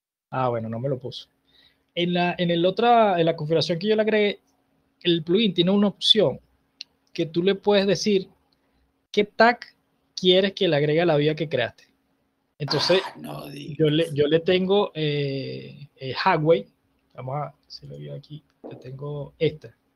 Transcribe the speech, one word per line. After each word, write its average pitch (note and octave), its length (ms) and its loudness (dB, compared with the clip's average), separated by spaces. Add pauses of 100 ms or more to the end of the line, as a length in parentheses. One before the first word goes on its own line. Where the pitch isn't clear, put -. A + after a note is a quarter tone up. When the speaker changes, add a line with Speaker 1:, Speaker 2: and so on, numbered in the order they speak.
(300)
Speaker 1:
Ah, C3 200 -2
bueno, A2+ 180 -4
no A2+ 100 -8
me C3 100 -6
lo B2+ 120 -4
puso. - 260 -14 (680)
En F3 180 -2
la, F3 240 0
en F3 140 0
el E3+ 120 0
otra, G#3 540 4
en E3 80 4
la D#3+ 80 2
configuración D#3+ 440 0
que G3 100 -4
yo G#3+ 80 2
le G#3+ 60 0
agregué, G#3 380 0 (640)
el E3+ 220 0
plugin G3 280 2
tiene F3 200 2
una G3+ 160 4
opción F#3 500 2 (760)
que E3+ 140 -2
tú E3+ 160 -4
le G3 140 2
puedes G3+ 320 2
decir F#3+ 400 0 (840)
qué G#3 140 2
tag A#3 340 4 (560)
quieres F#3 380 4
que G3 160 0
le D#3 80 2
agregue D3+ 240 2
a F3 60 2
la D#3+ 100 4
vía D3 180 2
que D#3 140 -6
creaste. B2 360 -4 (720)
Entonces, D3+ 460 0
Speaker 2:
Ah, - 140 -12
no D3 300 -14
digas. C#3+ 300 -14
Speaker 1:
yo D#3 120 4
le, D#3+ 240 0
yo D3 140 2
le E3 120 4
tengo, F#3+ 540 0
eh, C#3 1040 -6
eh, C3 180 -10 (100)
Highway. E3+ 420 2 (480)
Vamos C3 220 -10
a, D3 180 -10 (120)
si - 200 -20
lo C#3+ 120 -18
veo C#3+ 160 -14
aquí, D3 280 -18 (260)
le - 80 -18
tengo C#3+ 640 -14
esta. D#3 360 -4 (220)